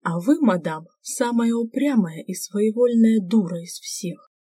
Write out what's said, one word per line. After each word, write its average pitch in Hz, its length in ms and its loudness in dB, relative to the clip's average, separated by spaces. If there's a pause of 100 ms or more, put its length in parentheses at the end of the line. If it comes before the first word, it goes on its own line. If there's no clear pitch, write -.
А 170 160 -2
вы, 262 220 2
мадам, 165 480 0 (120)
самая 233 540 0
упрямая 233 680 -2
и 190 120 -8
своевольная 220 880 2
дура 180 420 0
из - 160 -16
всех. - 520 -12 (120)